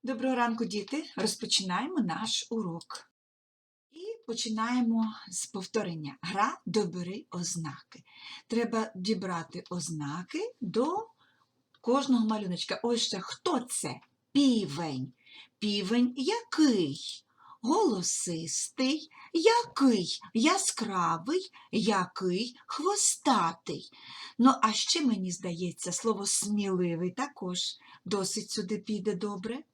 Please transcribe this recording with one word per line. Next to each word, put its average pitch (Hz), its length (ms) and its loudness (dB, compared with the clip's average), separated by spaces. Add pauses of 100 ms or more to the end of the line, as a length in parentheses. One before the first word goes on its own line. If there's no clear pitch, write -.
Доброго 254 300 0
ранку, 233 300 2
діти! 208 400 -4 (120)
Розпочинаємо 220 840 -2
наш 190 500 -2
урок. 180 600 -6 (800)
І 330 140 -16 (220)
починаємо 226 880 0 (140)
з - 180 -8
повторення. 170 760 -4
Гра 196 440 0
"Добери 180 640 -2
ознаки". 165 720 -8 (440)
Треба 226 480 0
дібрати 180 760 -4
ознаки 175 920 -6
до 285 480 0 (720)
кожного 247 460 4
малюночка. 196 560 -2
Ось 233 200 2
ще - 180 -2
хто 285 400 -2
це? - 400 -6 (320)
Півень. 165 800 2 (460)
Півень 208 580 2
який? 262 1080 2 (360)
Голосистий. 247 1500 0 (240)
Який? 320 880 4 (140)
Яскравий. 220 1160 0 (220)
Який? 190 840 0 (100)
Хвостатий. 240 1200 0 (480)
Ну, 254 240 8
а 220 100 2
ще, - 280 0
мені 190 320 0
здається, 175 600 -6
слово 196 340 -2
"сміливий" 180 840 0
також 180 480 -6 (460)
досить 202 460 -2
сюди 208 280 -4
піде 208 360 -2
добре. 208 480 -6 (120)